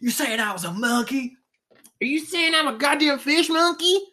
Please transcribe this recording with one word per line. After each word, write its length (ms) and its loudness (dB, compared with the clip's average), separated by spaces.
You 100 -2
saying 300 -2
I 120 0
was 120 -6
a 80 -6
monkey? 640 -2
Are 40 -2
you 140 0
saying 340 -2
I'm 140 2
a 100 -6
goddamn 400 2
fish 300 0
monkey? 500 2